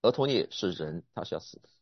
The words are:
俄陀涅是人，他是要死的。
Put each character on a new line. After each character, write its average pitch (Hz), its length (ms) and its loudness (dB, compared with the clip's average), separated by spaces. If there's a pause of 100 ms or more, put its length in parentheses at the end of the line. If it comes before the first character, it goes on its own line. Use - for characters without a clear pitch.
俄 113 100 6
陀 139 140 2
涅 123 240 2
是 - 220 -2
人， 80 300 -6 (120)
他 - 100 -6
是 - 100 -6
要 80 60 -4
死 - 180 -20
的。 - 120 -20 (120)